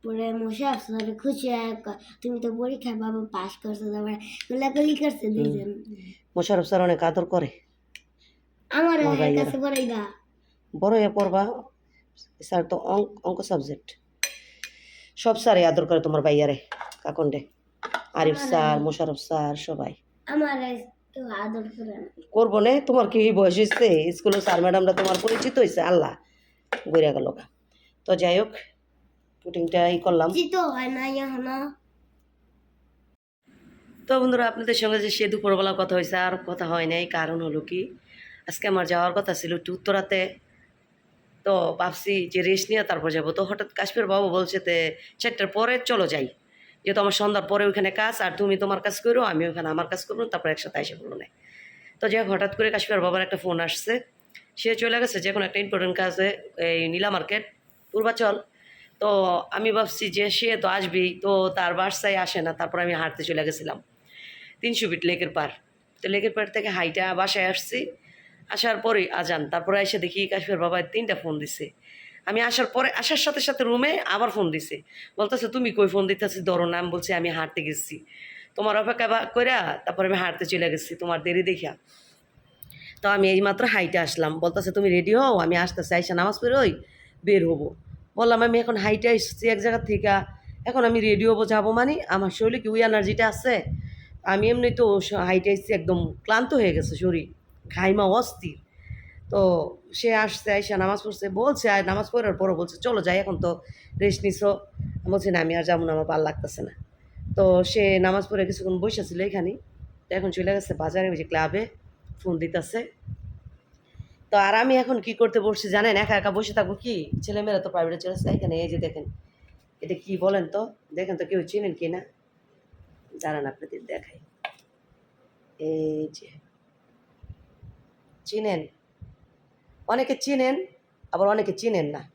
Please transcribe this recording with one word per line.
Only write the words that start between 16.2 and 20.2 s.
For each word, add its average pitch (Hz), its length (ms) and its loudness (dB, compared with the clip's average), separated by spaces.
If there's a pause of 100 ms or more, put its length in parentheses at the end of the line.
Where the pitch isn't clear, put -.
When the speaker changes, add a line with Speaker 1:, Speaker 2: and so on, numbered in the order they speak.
Speaker 2:
ভাইয়ারে, 147 340 4 (480)
কাকন্ডে, 147 380 -2 (720)
আরিফ 156 220 2
Speaker 1:
আমার 143 120 -6
Speaker 2:
স্যার, 151 280 4
Speaker 1:
ভাই। 147 40 2
Speaker 2:
মোশারফ 151 380 -2
স্যার, 147 380 -4
সবাই। 147 380 -8 (320)